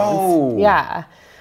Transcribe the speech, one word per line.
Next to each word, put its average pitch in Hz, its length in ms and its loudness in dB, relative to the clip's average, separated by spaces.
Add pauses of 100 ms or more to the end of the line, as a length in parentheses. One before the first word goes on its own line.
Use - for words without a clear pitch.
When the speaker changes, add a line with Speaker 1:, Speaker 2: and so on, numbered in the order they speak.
(180)
Speaker 1:
Whoa. 170 400 0
Speaker 2:
Yeah. 180 460 0 (380)